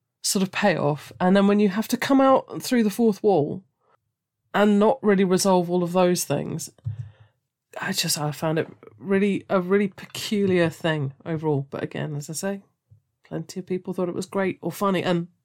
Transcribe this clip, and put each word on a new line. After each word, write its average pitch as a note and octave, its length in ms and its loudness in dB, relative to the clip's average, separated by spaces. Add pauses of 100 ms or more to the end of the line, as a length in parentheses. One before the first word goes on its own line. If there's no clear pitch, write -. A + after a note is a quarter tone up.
(240)
sort - 200 -2
of F#3+ 80 -2
payoff. D#3 680 0
And F#3 160 4
then G3 120 6
when G3+ 120 4
you G#3 100 4
have G#3 200 -4
to A#3+ 80 -2
come C4+ 220 2
out C4+ 420 2
through A#3+ 220 2
the G#3 60 2
fourth A3 340 2
wall F#3+ 400 2 (920)
and G#3 260 4
not G#3 240 4
really G3 200 4
resolve F3+ 460 2
all F3 140 0
of E3+ 100 -4
those F3+ 320 2
things, D3 440 -6 (1120)
I F#3+ 140 -4
just, E3 260 -4
I D3+ 120 -4
found D#3+ 280 -2
it - 80 -4 (300)
really, G3 520 -2
a G3 120 0
really G3 280 0
peculiar F#3 800 -2
thing D3+ 440 -4 (120)
overall. D3+ 440 -2
But - 140 -8
again, D3 320 -8
as D3 140 -10
I E3 40 -12
say, G3 280 -8 (640)
plenty D#3+ 380 -12
of F3+ 60 -16
people F#3 260 -8
thought F3+ 160 -4
it - 60 -8
was F#3+ 100 -6
great F#3+ 360 -4
or E3+ 100 -6
funny. G3 320 -2
And, F3 240 -2 (180)